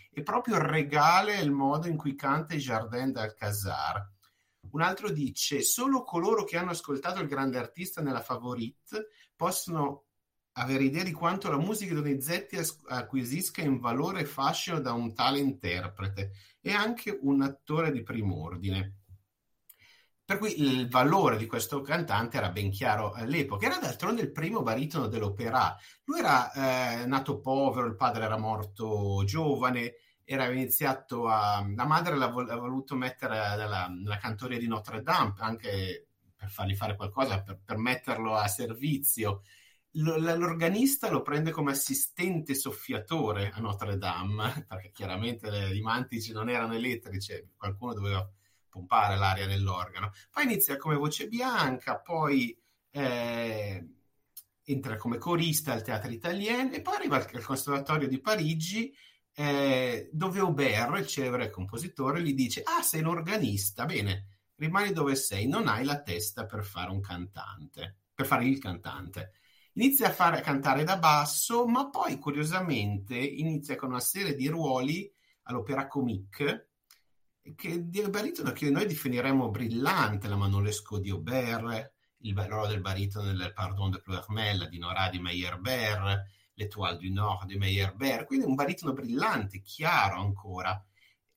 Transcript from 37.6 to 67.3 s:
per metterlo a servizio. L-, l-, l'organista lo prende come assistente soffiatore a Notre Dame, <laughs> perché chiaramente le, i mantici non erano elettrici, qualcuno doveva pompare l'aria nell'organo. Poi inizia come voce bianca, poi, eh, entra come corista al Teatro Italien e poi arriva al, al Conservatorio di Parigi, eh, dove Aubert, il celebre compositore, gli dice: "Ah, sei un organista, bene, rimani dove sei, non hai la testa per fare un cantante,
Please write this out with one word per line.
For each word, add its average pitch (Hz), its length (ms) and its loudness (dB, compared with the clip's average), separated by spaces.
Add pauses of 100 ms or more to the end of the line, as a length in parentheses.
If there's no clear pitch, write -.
per 107 140 -6
metterlo 113 580 0
a 104 140 4
servizio. 117 920 0 (480)
L-, 160 180 2
l-, 165 280 2
l'organista 175 720 2
lo 143 120 0
prende 156 300 0
come 147 200 2
assistente 139 800 0
soffiatore 107 1000 -2
a 110 80 -6
Notre 101 360 -2
Dame, 98 680 -2
<laughs> - 20 -20
perché 98 240 -12
chiaramente 107 580 -6
le, 98 240 -2
i 104 60 0
mantici 110 540 -4
non 110 160 -4
erano 113 240 0
elettrici, 107 800 -6
qualcuno 104 380 -6
doveva 98 360 -2 (480)
pompare 101 380 4
l'aria 95 320 2
nell'organo. 98 640 -2 (180)
Poi 294 140 0
inizia 202 340 2
come 156 180 0
voce 147 320 -2
bianca, 214 720 0
poi, 143 560 2 (360)
eh, 117 960 -2 (760)
entra 131 340 -4
come 120 200 -2
corista 160 560 0
al 110 80 -2
Teatro 110 300 -4
Italien 208 640 -2
e 294 80 -6
poi 392 140 -2
arriva 349 200 0
al, - 180 0
al 117 100 -8
Conservatorio 139 640 -2
di 131 120 0
Parigi, 180 760 0 (400)
eh, 135 800 2
dove 185 280 0
Aubert, 139 580 2
il - 100 -2
celebre 123 420 0
compositore, 135 720 -2
gli 147 120 2
dice: 131 300 0
"Ah, 330 200 2
sei 160 180 0
un 156 60 0
organista, 160 800 0
bene, 101 560 -4 (140)
rimani 185 380 0
dove 139 220 2
sei, 104 320 0
non 190 200 2
hai 113 160 2
la 143 180 0
testa 98 440 -6
per 101 180 -6
fare 90 280 -6
un 98 100 -4
cantante, - 960 -10 (160)